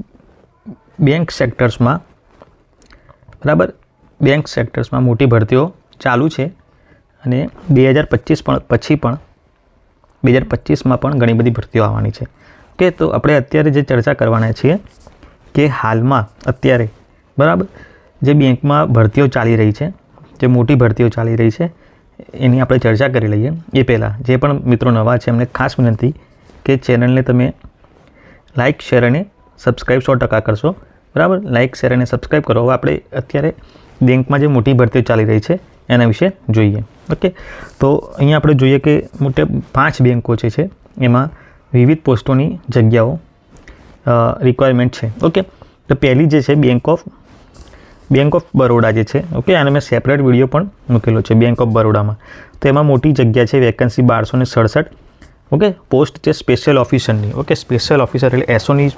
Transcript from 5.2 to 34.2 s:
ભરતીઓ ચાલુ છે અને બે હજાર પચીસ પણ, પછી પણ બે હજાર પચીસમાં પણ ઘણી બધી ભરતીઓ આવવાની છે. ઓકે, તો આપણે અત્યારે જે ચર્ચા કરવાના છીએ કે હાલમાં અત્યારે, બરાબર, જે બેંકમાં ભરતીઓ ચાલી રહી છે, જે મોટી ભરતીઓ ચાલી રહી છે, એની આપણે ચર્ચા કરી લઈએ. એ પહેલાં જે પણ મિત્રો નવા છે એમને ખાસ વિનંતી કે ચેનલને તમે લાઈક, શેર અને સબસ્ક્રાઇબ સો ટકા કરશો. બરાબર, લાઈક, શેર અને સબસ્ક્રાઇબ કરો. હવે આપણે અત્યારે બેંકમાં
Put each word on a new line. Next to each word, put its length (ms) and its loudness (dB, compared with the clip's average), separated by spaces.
ભરતીઓ 480 2
ચાલુ 280 0
છે 160 -6
અને 240 -2
બે 200 4
હજાર 160 2
પચીસ 380 -4
પણ, 140 -2
પછી 380 -2
પણ 220 -4
બે 80 4
હજાર 120 2
પચીસમાં 560 -2
પણ 200 -2
ઘણી 140 2
બધી 180 0
ભરતીઓ 320 -2
આવવાની 280 -2
છે. 120 -12
ઓકે, 180 0
તો 160 -2
આપણે 280 0
અત્યારે 360 0
જે 100 2
ચર્ચા 320 0
કરવાના 380 0
છીએ 280 0
કે 120 2
હાલમાં 600 -2
અત્યારે, 440 0
બરાબર, 280 0
જે 120 2
બેંકમાં 540 2
ભરતીઓ 400 2
ચાલી 280 0
રહી 160 2
છે, 220 -6
જે 60 2
મોટી 280 2
ભરતીઓ 340 2
ચાલી 260 -4
રહી 160 2
છે, 220 -4
એની 260 2
આપણે 180 2
ચર્ચા 300 0
કરી 200 -2
લઈએ. 240 0
એ 100 2
પહેલાં 400 -2
જે 140 0
પણ 280 -2
મિત્રો 260 2
નવા 260 2
છે 120 -6
એમને 160 0
ખાસ 340 -4
વિનંતી 360 0
કે 120 2
ચેનલને 440 0
તમે 320 0
લાઈક, 240 -2
શેર 240 2
અને 200 0
સબસ્ક્રાઇબ 440 -2
સો 140 0
ટકા 240 -2
કરશો. 360 -2
બરાબર, 260 0
લાઈક, 340 -2
શેર 180 0
અને 120 0
સબસ્ક્રાઇબ 380 -2
કરો. 200 0
હવે 100 2
આપણે 280 -2
અત્યારે 400 -4
બેંકમાં 380 2